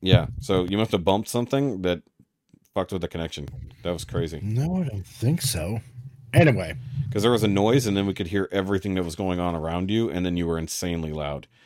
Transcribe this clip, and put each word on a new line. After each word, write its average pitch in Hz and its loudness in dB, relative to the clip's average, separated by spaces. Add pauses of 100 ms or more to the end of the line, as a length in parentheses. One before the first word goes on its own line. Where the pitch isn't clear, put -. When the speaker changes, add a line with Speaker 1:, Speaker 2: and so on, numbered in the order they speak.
Speaker 1:
Yeah, 90 6 (120)
so 92 2
you 95 0
must 110 2
have 92 2
bumped 98 4
something 120 0
that 87 0 (720)
fucked 92 -2
with 92 -4
the 85 -4
connection. 82 -6 (360)
That 87 -2
was 85 -4
crazy. 80 -4
Speaker 2:
No, 135 -2
I 180 0
don't 101 -8
think 147 0
so. 90 -2 (540)
Anyway. 98 4 (360)
Speaker 1:
'Cause 101 -2
there 120 6
was 110 4
a 110 4
noise, 110 4
and 98 2
then 98 2
we 98 0
could 92 -4
hear 98 0
everything 98 0
that 92 0
was 82 -6
going 92 -2
on 87 0
around 85 -2
you, 113 2
and 90 -2
then 90 0
you 85 0
were 82 0
insanely 82 -4
loud. 73 -6 (180)